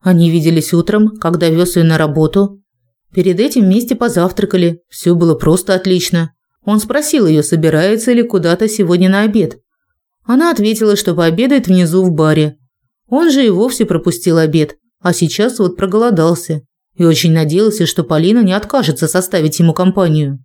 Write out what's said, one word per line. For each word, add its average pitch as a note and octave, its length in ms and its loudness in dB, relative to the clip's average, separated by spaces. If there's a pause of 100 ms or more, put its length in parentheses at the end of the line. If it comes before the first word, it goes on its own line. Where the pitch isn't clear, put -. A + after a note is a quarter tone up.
Они E3+ 300 2
виделись E3 420 0
утром, G#3 360 0 (100)
когда E3 300 -2
вёз F3 260 0
её E3+ 100 2
на D#3+ 120 2
работу. D#3 640 -2 (520)
Перед F3+ 260 0
этим B3 240 0
вместе A3+ 320 2
позавтракали, F3+ 920 -2
всё - 260 0
было E3 200 2
просто F3+ 400 0
отлично. F3+ 560 -2 (320)
Он G#3 160 0
спросил A#3+ 480 0
её, D#3 160 2
собирается F3 720 0
ли A#3 100 2
куда-то F3 440 -2
сегодня F#3 420 0
на G3 120 0
обед. G#3+ 360 -2 (680)
Она D4 280 0
ответила, G#3+ 440 0
что G3+ 200 -2
пообедает F3+ 520 0
внизу F3+ 360 2
в F#3 80 2
баре. D#3 460 0 (500)
Он D#4 240 0
же C4+ 140 2
и A3 40 4
вовсе G#3 360 0
пропустил F3 520 -2
обед, D#3 380 0 (260)
а F3+ 120 -2
сейчас G#3 460 -2
вот F3+ 160 0
проголодался. F3 840 -2 (340)
И F3 80 -2
очень E3 280 2
надеялся, F3 540 0
что - 180 -4
Полина F#3 400 0
не F#3 100 2
откажется E3+ 540 -2
составить E3+ 520 -2
ему E3 140 4
компанию. D#3 720 -2